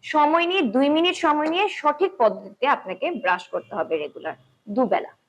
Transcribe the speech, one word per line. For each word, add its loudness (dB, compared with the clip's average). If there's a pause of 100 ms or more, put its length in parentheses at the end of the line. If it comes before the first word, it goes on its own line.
সময় 2
নিয়ে, 0
দুই 2
মিনিট 2
সময় 0
নিয়ে 0
সঠিক 0
পদ্ধতিতে 0
আপনাকে -2
brush -2
করতে -8
হবে -2
regular -8 (340)
দুবেলা 0 (200)